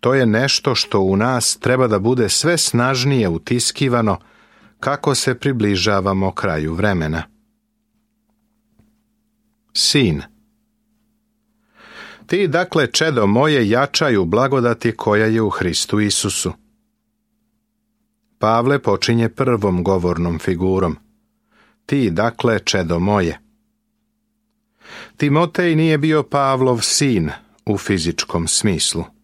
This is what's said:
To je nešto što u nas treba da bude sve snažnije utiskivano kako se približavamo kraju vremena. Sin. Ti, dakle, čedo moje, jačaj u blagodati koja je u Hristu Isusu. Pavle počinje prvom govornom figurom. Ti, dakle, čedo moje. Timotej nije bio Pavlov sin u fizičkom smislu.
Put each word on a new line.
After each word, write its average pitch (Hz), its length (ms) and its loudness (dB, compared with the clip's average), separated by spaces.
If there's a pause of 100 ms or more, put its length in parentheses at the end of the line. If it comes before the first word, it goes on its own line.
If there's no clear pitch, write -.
To 127 140 2
je 131 120 4
nešto 123 480 0
što - 260 -2
u 95 160 2
nas 120 420 -2
treba 127 280 0
da 107 120 2
bude 117 300 0
sve 160 300 0
snažnije 127 680 0
utiskivano 117 920 -2 (640)
kako 139 340 -2
se 127 200 -2
približavamo 98 960 0
kraju 80 420 -4
vremena. 82 480 0 (2500)
Sin. 95 500 0 (2000)
Ti, 185 220 0
dakle, 165 380 0
čedo 131 400 0
moje, 120 440 2
jačaj 131 460 2
u 95 80 2
blagodati 120 720 0
koja 107 300 2
je 110 160 0
u 104 80 0
Hristu 95 500 -2
Isusu. 98 520 -2 (1900)
Pavle 120 400 2
počinje 113 500 0
prvom 104 560 0
govornom 87 540 0
figurom. 92 580 -2 (920)
Ti, 131 240 0
dakle, 107 480 0
čedo 87 400 -2
moje. 90 420 0 (1800)
Timotej 160 600 2
nije 156 220 2
bio 156 240 2
Pavlov 131 580 0
sin 104 500 0 (360)
u 101 120 0
fizičkom 85 720 -2
smislu. 85 560 -2 (200)